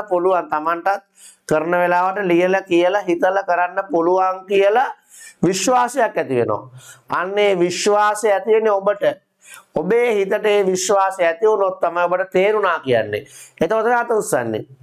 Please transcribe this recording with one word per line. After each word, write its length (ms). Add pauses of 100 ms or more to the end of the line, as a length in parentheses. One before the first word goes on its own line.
පුළුවන්. 440
Tamanටත් 540 (400)
කරන 300
වෙලාවට 500
ලියලා 400
කියලා 400
හිතලා 400
කරන්න 440
පුළුවන් 600
කියලා 420 (500)
විශ්වාසයක් 800
ඇති 180
වෙනවා. 260 (440)
අන්න 320
ඒ 180
විශ්වාසය 760
ඇති 200
වෙන්නේ 200
ඔබට. 320 (680)
ඔබේ 400
හිතට 340
ඒ 160
විශ්වාසය 640
ඇති 220
වුණොත් 340
තමයි 220
ඔබට 280
තේරුණා 500
කියන්නේ. 420 (320)
එතකොට 300
තමයි 100
අත 160
උස්සන්නේ. 540 (180)